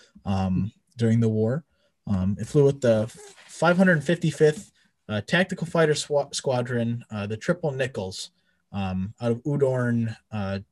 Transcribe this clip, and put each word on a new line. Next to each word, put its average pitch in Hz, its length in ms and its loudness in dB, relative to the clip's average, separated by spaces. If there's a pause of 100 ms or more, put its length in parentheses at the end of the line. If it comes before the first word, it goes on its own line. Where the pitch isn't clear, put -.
(240)
um, 95 480 0 (240)
during 117 240 2
the 113 80 4
war. 110 360 0 (420)
Um, 98 340 0
it 117 80 -8
flew 147 160 4
with 139 160 2
the 113 260 2 (400)
five 175 300 0
hundred 180 260 4
fifty-fifth, 160 680 0 (360)
uh, 107 180 -2
Tactical 180 400 0
Fighter 160 260 2
Swa-, 143 420 -2
Squadron, 120 760 -2
uh, 101 160 -6
the 110 100 -6
Triple 170 340 -4
Nickels, 123 600 -6 (420)
um, 95 480 -4
out 120 120 -2
of 117 120 -6
Udorn, 123 720 0 (160)
uh, 98 260 -4 (140)